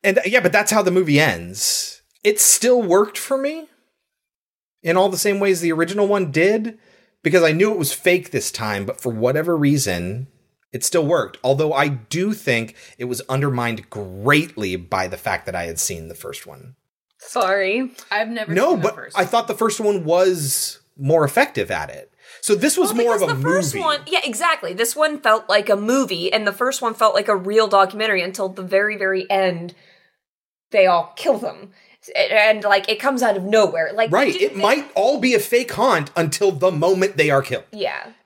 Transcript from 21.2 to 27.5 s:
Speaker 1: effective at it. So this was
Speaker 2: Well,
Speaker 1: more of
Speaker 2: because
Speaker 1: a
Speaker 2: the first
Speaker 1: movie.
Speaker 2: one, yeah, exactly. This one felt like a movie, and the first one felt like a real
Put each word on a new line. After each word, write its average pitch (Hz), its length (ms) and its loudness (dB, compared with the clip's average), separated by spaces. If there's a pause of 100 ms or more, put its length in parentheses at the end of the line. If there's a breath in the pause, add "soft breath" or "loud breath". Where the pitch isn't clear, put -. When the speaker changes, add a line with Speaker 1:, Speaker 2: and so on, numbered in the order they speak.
Speaker 1:
effective 143 460 0
at 78 200 -6
it. 67 200 -18 (300 loud breath)
So 202 160 2
this 277 200 0
was 320 160 0
Speaker 2:
Well, 233 120 0
Speaker 1:
more 233 100 2
of 208 60 0
Speaker 2:
because 160 140 0
Speaker 1:
a - 20 -4
Speaker 2:
the 131 60 -4
first 359 320 0
Speaker 1:
movie. 392 100 -6
Speaker 2:
one, 294 240 -2
yeah, 339 160 0
exactly. 269 480 -2
This 226 240 -4
one 302 240 0
felt 220 280 2
like 208 200 2
a 208 80 4
movie, 208 560 -2
and 214 120 0
the 202 80 0
first 247 300 -4
one 226 120 -2
felt 220 200 2
like 202 140 0
a 208 80 2
real 208 320 2